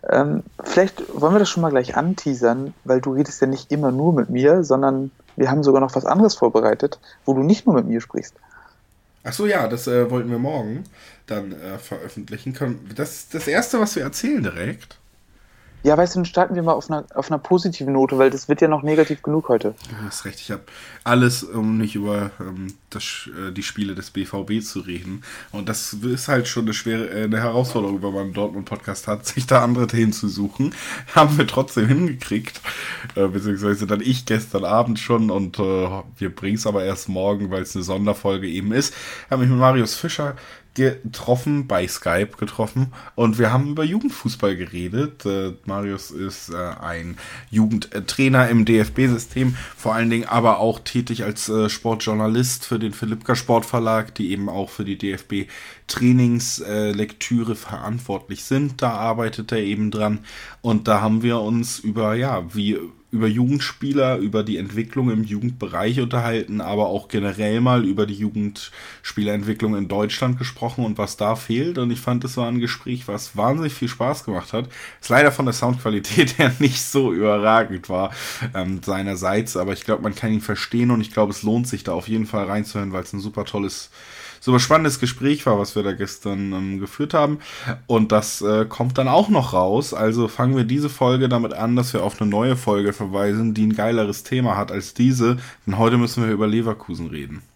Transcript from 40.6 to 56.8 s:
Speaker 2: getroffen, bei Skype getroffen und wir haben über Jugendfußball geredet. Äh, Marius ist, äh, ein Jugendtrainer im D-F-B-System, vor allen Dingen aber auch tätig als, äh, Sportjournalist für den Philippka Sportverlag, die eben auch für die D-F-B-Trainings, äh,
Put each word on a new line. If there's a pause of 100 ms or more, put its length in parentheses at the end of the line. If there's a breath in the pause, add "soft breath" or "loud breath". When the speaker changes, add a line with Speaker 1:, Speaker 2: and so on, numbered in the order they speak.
Speaker 2:
getroffen,
bei
Skype
getroffen (240 loud breath)
und
wir
haben
über
Jugendfußball
geredet.
Äh, (100)
Marius
ist,
äh, (240)
ein (320 loud breath)
Jugendtrainer
im
D-F-B-System, (220 loud breath)
vor
allen
Dingen
aber
auch
tätig
als,
äh,
Sportjournalist
für
den
Philippka
Sportverlag,
die
eben
auch
für
die
D-F-B-Trainings,
äh,